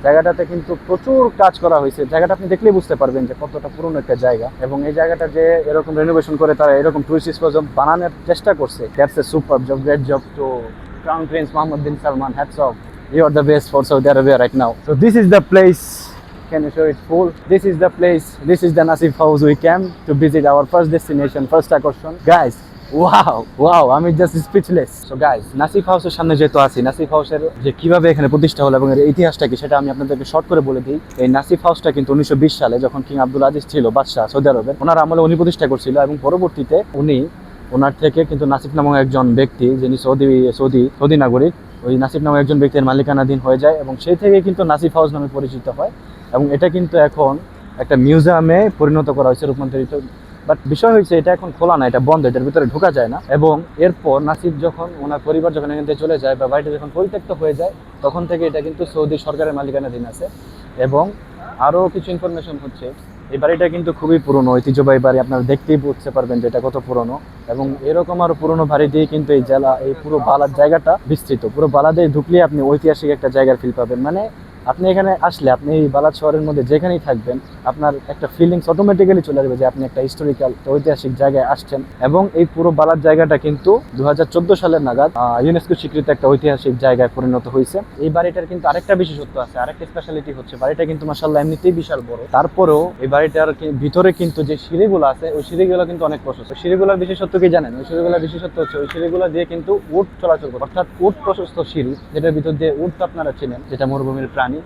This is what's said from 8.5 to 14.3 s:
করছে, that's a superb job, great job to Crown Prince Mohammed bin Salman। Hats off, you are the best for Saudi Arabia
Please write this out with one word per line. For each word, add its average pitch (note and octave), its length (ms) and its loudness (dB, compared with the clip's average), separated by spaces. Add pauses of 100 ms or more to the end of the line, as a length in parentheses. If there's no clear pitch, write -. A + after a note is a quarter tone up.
করছে, B2+ 240 -6 (140)
that's C#3 260 2
a - 80 -2
superb C#3+ 360 0
job, C3+ 200 -2
great C#3+ 220 0
job C3+ 120 -2 (160)
to C#3+ 80 -6 (580)
Crown D#3+ 280 -4
Prince D#3 240 -4
Mohammed D3+ 300 -4
bin D3 180 -6
Salman। C3 360 -4
Hats C#3+ 260 -8
off, A#2 120 -4 (380)
you D#3+ 120 4
are D3 120 0
the C#3+ 120 2
best D3 220 2
for C#3 160 4
Saudi C3+ 240 2
Arabia C3+ 300 4